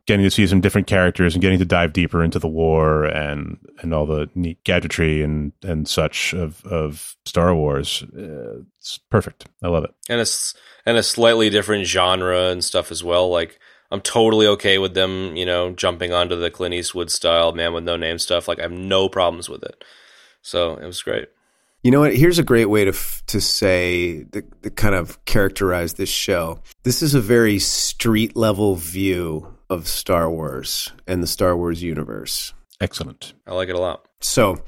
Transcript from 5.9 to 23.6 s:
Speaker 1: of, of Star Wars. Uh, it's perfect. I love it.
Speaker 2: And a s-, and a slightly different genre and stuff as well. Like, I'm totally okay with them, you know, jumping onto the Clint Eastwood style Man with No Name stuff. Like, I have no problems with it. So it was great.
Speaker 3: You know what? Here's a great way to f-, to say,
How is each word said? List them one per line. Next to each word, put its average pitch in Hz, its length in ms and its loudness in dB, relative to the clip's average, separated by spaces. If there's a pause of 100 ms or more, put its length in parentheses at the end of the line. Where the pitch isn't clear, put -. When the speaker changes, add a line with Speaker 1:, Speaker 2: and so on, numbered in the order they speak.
Speaker 1:
of, 82 320 -8
of 78 640 -6
Star 87 280 2
Wars. 71 480 -2 (140)
Uh, 67 460 -12 (160)
it's - 180 -14 (140)
perfect. - 340 0 (180)
I 90 60 -4
love 82 160 0
it. - 80 -10 (160)
Speaker 2:
And 120 120 0
a - 20 2
s-, - 320 -4 (320)
and 117 100 2
a 110 60 4
slightly 113 480 4
different 101 360 2
genre 92 600 2
and 90 160 -4
stuff - 260 -2
as 82 140 -8
well. 87 240 2
Like, 85 320 -2 (300)
I'm 98 100 -6
totally 110 460 4
okay 101 320 2
with 95 160 -2
them, 95 420 -2
you 90 80 -4
know, 90 280 -2
jumping 87 420 -2
onto 87 200 0
the 85 160 -4
Clint 87 220 -6
Eastwood 87 380 -6
style 85 420 2
Man 85 220 -4
with 85 100 -6
No 85 120 -4
Name 82 220 -6
stuff. 85 300 -4
Like, 82 100 -4
I 82 40 -10
have 85 100 -8
no 95 380 0
problems 85 400 -2
with 67 140 -14
it. - 200 -18 (560)
So 85 360 -4
it - 100 -14
was 90 160 -12
great. - 260 -6 (560)
Speaker 3:
You 123 60 4
know 131 80 6
what? 147 160 4
Here's 165 240 4
a 160 60 2
great 117 220 4
way 104 180 4
to 95 80 2
f-, - 340 -8
to 104 140 -2
say, 90 840 0